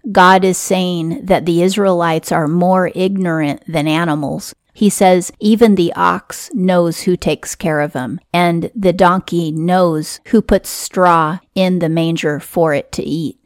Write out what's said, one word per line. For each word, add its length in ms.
God 340
is 140
saying 680
that 200
the 160
Israelites 720
are 160
more 460
ignorant 760
than 180
animals. 680
He 180
says, 480
"Even 380
the 180
ox 580
knows 500
who 140
takes 380
care 260
of 120
him, 260
and 420
the 200
donkey 580
knows 760
who 120
puts 300
straw 680
in 260
the 100
manger 500
for 320
it 200
to 100
eat. 440